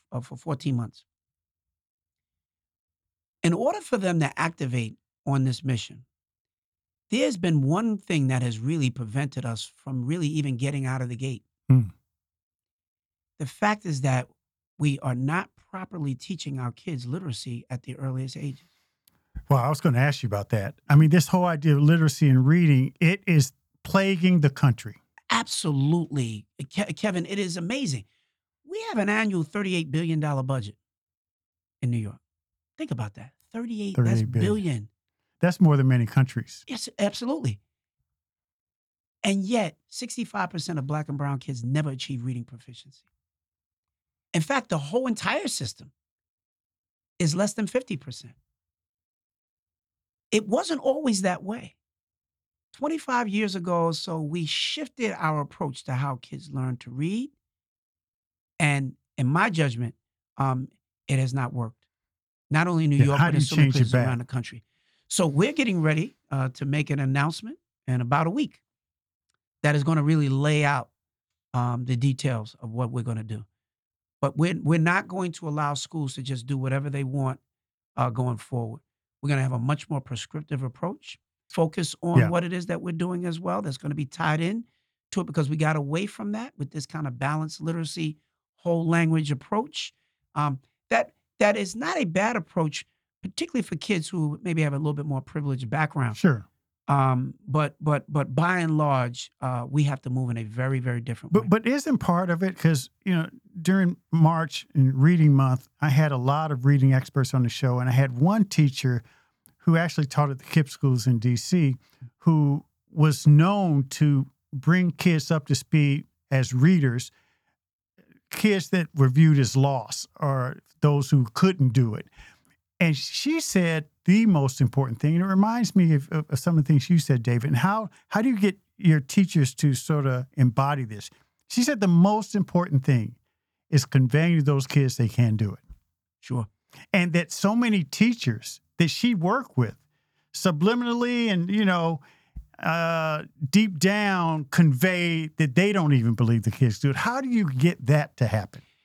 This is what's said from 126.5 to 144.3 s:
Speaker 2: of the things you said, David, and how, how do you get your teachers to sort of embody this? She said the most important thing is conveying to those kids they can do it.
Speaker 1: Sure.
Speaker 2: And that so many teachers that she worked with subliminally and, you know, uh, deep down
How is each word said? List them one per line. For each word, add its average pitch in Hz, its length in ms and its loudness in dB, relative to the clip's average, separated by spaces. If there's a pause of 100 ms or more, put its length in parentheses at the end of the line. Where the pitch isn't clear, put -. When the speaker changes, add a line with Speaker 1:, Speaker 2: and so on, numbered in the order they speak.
Speaker 2:
of 147 80 4
the - 20 -10
things 147 220 4
you 170 100 4
said, 127 240 2
David, 120 240 0
and 143 100 2
how, 196 320 0 (200)
how 208 120 0
do 254 80 2
you 233 80 0
get 190 200 2 (200)
your 156 220 4
teachers 151 560 2
to 147 180 2
sort 147 320 -2
of 127 280 -2
embody 135 500 2
this? 107 260 -12 (400)
She 240 140 0
said 254 160 0
the 196 80 2
most 196 480 4
important 175 480 0
thing 117 320 0 (540)
is 147 160 2
conveying 151 540 2
to 147 40 2
those 139 240 0
kids 139 300 0
they 117 100 2
can 110 300 2
do 104 160 -2
it. - 60 -16 (600)
Speaker 1:
Sure. 120 280 -6 (440)
Speaker 2:
And 175 220 0
that 170 180 0
so 202 240 0
many 220 280 2
teachers 208 760 -2 (200)
that 170 100 2
she 240 260 0
worked 196 400 -2
with 117 200 0 (580)
subliminally 240 920 0
and, 180 220 0
you 208 140 0
know, 170 380 0 (580)
uh, 160 640 -2 (260)
deep 202 300 2
down 185 680 0